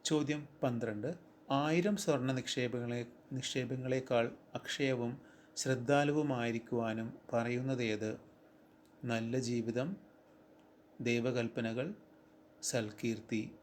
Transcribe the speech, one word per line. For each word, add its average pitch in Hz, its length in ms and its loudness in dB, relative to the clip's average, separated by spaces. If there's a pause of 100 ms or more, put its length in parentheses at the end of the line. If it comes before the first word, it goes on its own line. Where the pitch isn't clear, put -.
ചോദ്യം 147 420 0 (160)
പന്ത്രണ്ട്. 117 520 -2 (360)
ആയിരം 165 460 4
സ്വർണ്ണ 135 340 2
നിക്ഷേപങ്ങളെ-, 120 1040 -4
നിക്ഷേപങ്ങളെക്കാൾ 127 1000 0 (160)
അക്ഷയവും 131 680 -2 (360)
ശ്രദ്ധാലുവുമായിരിക്കുവാനും 120 1600 2 (140)
പറയുന്നതേത്? 120 880 0 (840)
നല്ല 117 360 0
ജീവിതം, 120 560 -2 (1040)
ദൈവകൽപ്പനകൾ, 120 920 0 (680)
സൽകീർത്തി. 110 880 -2 (120)